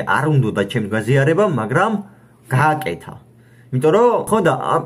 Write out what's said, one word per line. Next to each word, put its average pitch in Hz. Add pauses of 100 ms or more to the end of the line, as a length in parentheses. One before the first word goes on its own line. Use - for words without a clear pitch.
არ 104
უნდა 131
და 101
ჩემს 104
გაზიარება, 135
მაგრამ 151 (540)
გააკეთა. 139 (580)
იმიტომ 131
რომ, 233 (100)
ხო 202
და, 160
ა, 95 (120)